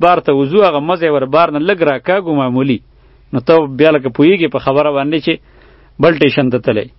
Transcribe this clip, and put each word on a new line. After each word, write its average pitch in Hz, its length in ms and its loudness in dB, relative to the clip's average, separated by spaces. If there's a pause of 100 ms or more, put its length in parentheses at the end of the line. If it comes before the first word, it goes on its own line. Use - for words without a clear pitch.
بار 175 200 4
ته 151 120 -2
وځو، 139 320 2
هغه 151 160 0
مزی 165 280 -2
ور 143 160 0
بار 156 260 2
نه 147 100 -4
لږ 185 180 -2 (100)
راکاږو 170 520 -2
معمولي. 127 380 -2 (540)
نو 139 80 -4
ته 160 140 2 (120)
بیا 139 240 2
لکه 135 180 0
پوهېږې 165 460 2
په 135 40 -4
خبره 147 380 -2
باندې 147 240 -4
چې 165 120 -4 (680)
بل 165 180 4
ټېشن 139 320 2
ته 123 80 -2
تللی. 110 300 -2 (100)